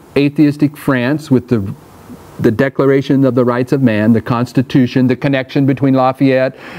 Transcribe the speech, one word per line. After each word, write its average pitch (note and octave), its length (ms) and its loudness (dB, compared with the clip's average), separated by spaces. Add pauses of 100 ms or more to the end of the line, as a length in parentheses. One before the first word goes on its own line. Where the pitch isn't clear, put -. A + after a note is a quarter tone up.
(160)
atheistic D3 640 0
France C3+ 540 -2
with B2 160 2
the, G#2+ 260 -2 (680)
the A#2 120 2
Declaration C3+ 720 0
of B2+ 120 2
the B2+ 100 2
Rights B2 260 -2
of C#3 100 0
Man, A2 300 2
the A2+ 100 2
Constitution, B2+ 840 0
the B2 80 0
connection C#3 500 -2
between C3+ 280 0
Lafayette C3 640 0 (220)